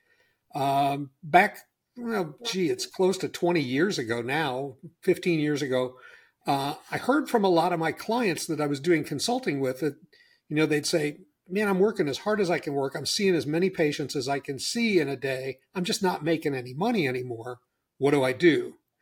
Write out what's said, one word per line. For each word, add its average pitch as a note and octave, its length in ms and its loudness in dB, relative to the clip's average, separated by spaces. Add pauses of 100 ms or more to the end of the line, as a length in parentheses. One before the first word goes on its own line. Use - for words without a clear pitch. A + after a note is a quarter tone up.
(540)
Um, C#3 560 0 (120)
back, F3 360 4 (360)
well, G#3+ 480 -4
gee, F#3 280 0
it's B2 160 -4
close F#3 320 0
to D3 100 -4
twenty F3 320 0
years C#3+ 380 0
ago A#2 240 -2
now, C3+ 540 -4 (260)
fifteen F3 380 0
years D3 200 0
ago. B2+ 360 -2 (500)
Uh, C#3 300 0 (140)
I D3 60 -4
heard C4 320 0
from A3 160 2
a F#3+ 60 4
lot F3 240 4
of E3 40 -2
my D#3+ 140 0
clients G#3+ 540 -2
that D#3 120 -4
I D3+ 80 0
was C#3+ 140 -2
doing D#3 240 2
consulting F#3 560 -2
with C3 200 -2
that, D3 160 -2 (520)
you D3+ 80 -4
know, D#3 80 4
they'd D3 220 0
say, D3 320 -2 (280)
"Man, G3+ 220 0
I'm F#3+ 100 2
working G3 300 2
as B2+ 100 -4
hard G#3 220 -2
as F3 100 0
I E3+ 100 0
can D3+ 120 -6
work. C#3 220 -2
I'm D3+ 100 -8
seeing F#3+ 300 2
as C3+ 120 0
many E3+ 220 0
patients D3+ 480 -2
as B2+ 100 -2
I C#3 120 -2
can C3+ 200 -8
see A3+ 400 0
in D3 80 4
a C#3 120 -4
day. C3 400 -6 (160)
I'm F#3 100 -4
just G3 180 -2
not F3+ 220 0
making D#3 300 0
any B2+ 180 -8
money F#3+ 340 0
anymore. B2 520 -6 (400)
What C#3 140 4
do C#3+ 120 4
I C3 80 2
do?" D3 440 4 (260)